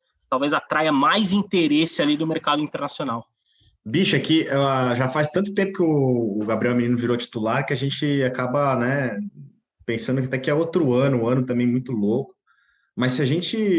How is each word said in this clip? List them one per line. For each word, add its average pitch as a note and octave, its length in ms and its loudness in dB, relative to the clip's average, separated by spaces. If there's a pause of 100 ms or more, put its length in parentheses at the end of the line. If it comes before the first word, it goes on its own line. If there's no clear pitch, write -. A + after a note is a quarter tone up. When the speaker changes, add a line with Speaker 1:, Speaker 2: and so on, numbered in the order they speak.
(280)
Speaker 1:
talvez C#3+ 260 0
atraia D3+ 380 0
mais E3+ 420 2
interesse E3 680 2
ali D3 160 2
do D#3+ 80 -2
mercado D3+ 360 -2
internacional. C#3 640 -6 (580)
Speaker 2:
Bicho, D3 300 0
é C3+ 40 4
que, D#3+ 300 2
ah, C3+ 460 0
já B2+ 120 0
faz D3 220 0
tanto G3+ 240 -2
tempo G3 200 0
que F3+ 100 0
o, B2+ 580 2
o G#2 60 -2
Gabriel A2+ 280 0
Menino A#2+ 220 2
virou A#2 180 0
titular A#2 480 -2
que C#3+ 100 -4
a B2+ 40 -4
gente C#3 460 -2
acaba, B2+ 520 0
né, B2 440 -2 (640)
pensando A#2+ 340 -2
que C3 80 -2
até C3 120 -4
que - 100 -4
é D3 40 2
outro D#3+ 400 0
ano, B2+ 280 2
um A2+ 60 0
ano B2+ 180 2
também B2 220 0
muito B2+ 240 -2
louco. A2 420 -2 (640)
Mas B2+ 140 0
se C#3 100 0
a C#3+ 40 2
gente F3 320 -2 (220)